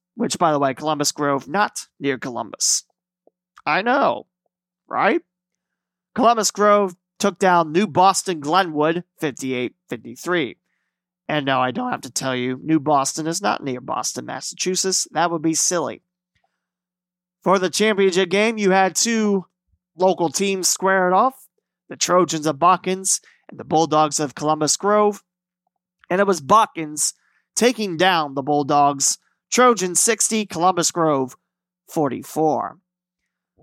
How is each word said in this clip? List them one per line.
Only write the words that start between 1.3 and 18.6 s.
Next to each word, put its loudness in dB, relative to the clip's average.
not -4
near -2
Columbus. -6
I 0
know, 0
right? 0
Columbus 2
Grove 2
took 0
down 4
New 2
Boston 2
Glenwood 0
fifty-eight -6
fifty-three. -6
And -4
no, 0
I 0
don't -6
have -6
to -16
tell -4
you, -4
New 2
Boston 0
is -4
not -2
near -6
Boston, -8
Massachusetts. -4
That 0
would -4
be 0
silly. -2
For 4
the 0
championship 2
game, 0
you 2